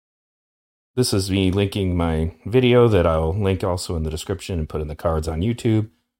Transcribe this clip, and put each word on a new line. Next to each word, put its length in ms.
This 160
is 200
me 180
linking 480
my 380
video 420
that 200
I'll 260
link 300
also 320
in 80
the 80
description 480
and 100
put 120
in 80
the 60
cards 320
on 140
YouTube, 480